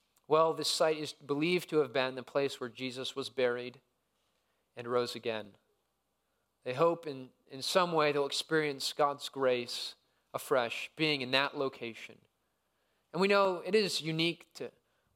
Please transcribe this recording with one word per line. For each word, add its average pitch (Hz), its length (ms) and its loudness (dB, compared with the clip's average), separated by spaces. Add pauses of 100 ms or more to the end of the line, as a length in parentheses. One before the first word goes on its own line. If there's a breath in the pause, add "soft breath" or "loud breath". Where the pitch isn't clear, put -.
(280)
Well, 156 260 6
this 147 140 -2
site 160 280 2
is 151 160 -8
believed 151 580 -2
to 156 100 4
have 127 120 -2
been 131 220 0
the 131 80 -8
place 139 360 -2
where 123 120 -8
Jesus 127 440 -8
was 135 140 -6
buried 123 520 -2 (960)
and 120 100 -10
rose 120 260 0
again. 110 340 -4 (1160)
They 127 80 -6
hope 170 340 2
in, 131 220 -10 (220)
in 135 100 -12
some 175 320 2
way 151 200 4
they'll 143 120 0
experience 147 680 -2
God's 143 340 0
grace 127 640 -2 (380)
afresh, - 640 -2
being 151 240 0
in 127 120 -2
that 139 220 2
location. 123 640 -6 (960)
And 165 80 -2
we 196 80 4
know 196 380 4
it 185 80 0
is 190 260 2
unique 160 540 -2
to 120 160 -10 (460)